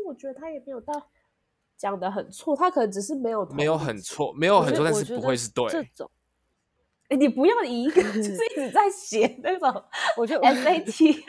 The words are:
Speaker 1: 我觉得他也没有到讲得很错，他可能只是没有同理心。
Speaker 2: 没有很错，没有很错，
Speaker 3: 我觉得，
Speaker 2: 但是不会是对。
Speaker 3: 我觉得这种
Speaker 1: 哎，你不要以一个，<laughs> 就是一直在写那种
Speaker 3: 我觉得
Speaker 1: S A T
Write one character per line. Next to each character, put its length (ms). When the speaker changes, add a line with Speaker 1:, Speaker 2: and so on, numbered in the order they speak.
Speaker 1:
我 80
觉 140
得 40
他 180
也 100
没 120
有 80
到 300
讲 240
得 100
很 220
错， 240
他 160
可 100
能 120
只 100
是 100
没 180
有 140
同 120
理 0
心。 0
Speaker 2:
没 80
有 120
很 220
错， 360
没 120
有 140
很 120
错， 120
Speaker 3:
我 60
觉 20
得， 0
Speaker 2:
但 120
是 120
不 60
会 140
是 140
对。 140
Speaker 3:
我 60
觉 80
得 60
这 120
种 140
Speaker 1:
哎， 80
你 120
不 180
要 180
以 200
一 60
个， 160
<laughs> 60
就 100
是 120
一 200
直 160
在 180
写 540
那 160
种 260
Speaker 3:
我 80
觉 140
得 80
Speaker 1:
S 220
A 120
T 320